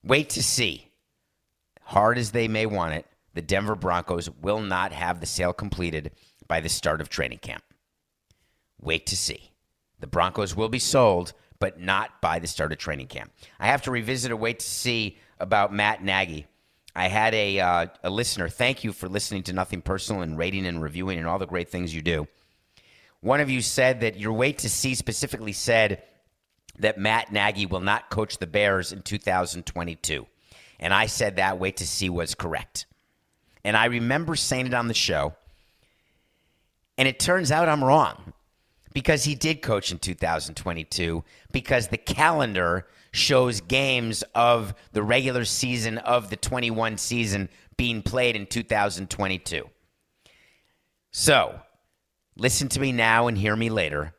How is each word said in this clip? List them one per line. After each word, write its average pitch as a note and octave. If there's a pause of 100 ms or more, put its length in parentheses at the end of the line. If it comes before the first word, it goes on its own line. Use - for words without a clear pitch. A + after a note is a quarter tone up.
Wait C#3
to D3
see. - (920)
Hard A2
as A2
they A#2
may A2
want F2
it, D#2+ (280)
the E2+
Denver G2
Broncos F2
will F2+
not F#2+
have F2
the E2
sale F2+
completed E2+ (380)
by E2
the D#2+
start D#2
of D2
training B1
camp. - (1160)
Wait D#2+
to F#2+
see. - (480)
The D2+
Broncos E2+
will A2
be A#2+
sold, G2+ (260)
but F#2+
not G2
by E2
the E2+
start D#2
of D2+
training C#2
camp. - (260)
I G2
have C3+
to C3
revisit B2
a A#2
wait A2+
to -
see A2+ (220)
about G2+
Matt G#2
Nagy. F#2+ (480)
I F2+
had A2
a, G2+
uh, F2 (160)
a F2+
listener, G2+
thank B2
you G#2+
for -
listening G2
to F#2
Nothing F#2
Personal F#2+
and D#2+
rating F#2+
and E2+
reviewing F2
and E2
all F2
the F#2+
great F2
things F2
you D#2+
do. D#2 (960)
One C3
of C#3
you B2+
said B2+
that G#2+
your G#2
wait B2+
to -
see C3
specifically A2+
said G#2+ (760)
that G#2+
Matt A2
Nagy G2+
will F2+
not G#2
coach -
the F#2+
Bears F#2+
in F#2+
two G#2
thousand F2+
twenty-two. D#2+ (520)
And F2
I G#2+
said G#2
that F#2+
wait F#2+
to F2+
see F#2+
was E2+
correct. - (800)
And G#2
I A2+
remember C3
saying B2+
it B2
on A#2
the A2+
show. D#2 (1600)
And C3+
it B2+
turns F3
out D#3+
I'm D3+
wrong, C3 (600)
because C#3+
he D3
did D#3+
coach G#2
in F2
two F#2
thousand D#2+
twenty-two, E2 (260)
because B2
the A#2
calendar G#2+ (240)
shows B2+
games B2 (120)
of A#2 (180)
the G#2+
regular B2
season A2+
of A#2
the G#2+
twenty-one A2+
season G2+ (280)
being A#2
played B2
in G2+
two A#2
thousand G2+
twenty-two. F#2 (1400)
So, A#2+ (800)
listen C3
to C3
me C3+
now A#2
and A2
hear G#2+
me A2+
later. D#2+